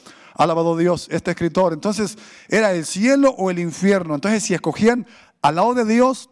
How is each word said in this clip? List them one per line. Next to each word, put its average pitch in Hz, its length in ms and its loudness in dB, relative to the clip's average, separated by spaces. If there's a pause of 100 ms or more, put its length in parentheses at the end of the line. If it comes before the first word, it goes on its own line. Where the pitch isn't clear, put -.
(360)
alabado 165 400 2
Dios, 165 340 0
este 165 220 -4
escritor. 170 400 0
Entonces, 190 460 -4 (320)
era 202 240 2
el 165 120 -4
cielo 269 520 2
o 190 120 -2
el 175 100 -4
infierno. 175 540 0
Entonces, 196 300 -2
si 185 100 -4
escogían 214 540 0 (340)
al 147 140 2
lado 220 180 2
de 247 120 0
Dios, 240 460 0